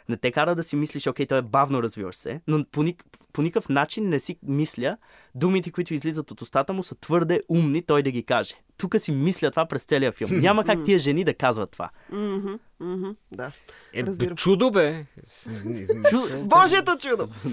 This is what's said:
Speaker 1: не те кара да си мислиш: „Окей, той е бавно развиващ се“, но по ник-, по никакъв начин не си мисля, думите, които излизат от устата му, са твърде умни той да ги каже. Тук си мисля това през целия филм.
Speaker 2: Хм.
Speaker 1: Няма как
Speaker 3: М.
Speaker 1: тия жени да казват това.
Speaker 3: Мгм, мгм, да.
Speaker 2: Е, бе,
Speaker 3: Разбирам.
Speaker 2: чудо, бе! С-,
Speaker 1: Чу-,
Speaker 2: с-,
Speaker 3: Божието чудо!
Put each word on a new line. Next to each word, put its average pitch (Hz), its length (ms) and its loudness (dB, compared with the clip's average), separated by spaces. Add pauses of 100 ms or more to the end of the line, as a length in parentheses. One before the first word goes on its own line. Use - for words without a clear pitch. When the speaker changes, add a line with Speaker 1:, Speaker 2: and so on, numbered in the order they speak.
Speaker 1:
не 117 80 -2
те 123 160 -2
кара 156 220 2
да 165 80 -2
си - 140 -4
мислиш: 147 300 -2
„Окей, 135 200 -2
той 135 120 2
е 127 40 2
бавно 135 400 2
развиващ 104 360 -6
се“, 135 300 -8
но 151 180 2
по 147 160 -2
ник-, 170 200 -4 (300)
по 147 100 -2
никакъв 170 260 -2
начин 202 400 0
не 151 100 2
си - 240 -6
мисля, 147 540 -2 (380)
думите, 180 360 0
които 170 240 -4
излизат 156 360 -4
от 110 100 -16
устата 135 320 -2
му, 190 100 -4
са - 120 -8
твърде 170 560 2
умни 165 320 2
той 147 200 4
да 135 80 -2
ги 120 140 -4
каже. 113 300 -2 (220)
Тук - 200 -2
си 185 160 -2
мисля 147 380 0
това 160 160 0
през 139 180 -6
целия 135 280 2
филм. - 180 -4
Speaker 2:
Хм. 190 60 0
Speaker 1:
Няма 196 280 4
как 208 140 2
Speaker 3:
М. 156 60 -6
Speaker 1:
тия 196 140 4
жени 147 260 0
да 147 100 2
казват 110 360 0
това. 87 200 -10 (220)
Speaker 3:
Мгм, 196 400 -4 (280)
мгм, 185 300 -6 (220)
да. 127 180 -10 (420)
Speaker 2:
Е, 123 100 -4
бе, 120 60 -4
Speaker 3:
Разбирам. 175 280 -4
Speaker 2:
чудо, 196 340 4
бе! 156 360 2 (180)
С-, - 260 -10 (540)
Speaker 1:
Чу-, - 140 6
Speaker 2:
с-, 262 200 -2
Speaker 3:
Божието 349 640 6
чудо! 233 280 -2 (240)